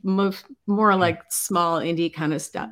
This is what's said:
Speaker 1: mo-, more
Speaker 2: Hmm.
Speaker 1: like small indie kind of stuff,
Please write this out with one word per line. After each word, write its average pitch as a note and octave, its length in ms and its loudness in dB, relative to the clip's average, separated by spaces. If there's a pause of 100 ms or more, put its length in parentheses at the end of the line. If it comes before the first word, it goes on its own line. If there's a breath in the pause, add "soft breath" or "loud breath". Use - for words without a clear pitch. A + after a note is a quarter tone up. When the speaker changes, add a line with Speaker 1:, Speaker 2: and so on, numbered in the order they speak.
Speaker 1:
mo-, G3 300 2 (340)
more G#3 260 4
Speaker 2:
Hmm. F#3 60 2
Speaker 1:
like F3 320 -2
small E3+ 480 0
indie E3+ 340 -2
kind D#3 200 -4
of - 80 -4
stuff, - 300 -10